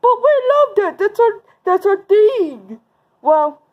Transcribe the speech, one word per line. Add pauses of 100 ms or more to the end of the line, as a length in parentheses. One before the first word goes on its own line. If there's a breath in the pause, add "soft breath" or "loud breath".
But
we (100)
love
that.
That's
our, (220 soft breath)
that's
our
thing. (420)
Well (100)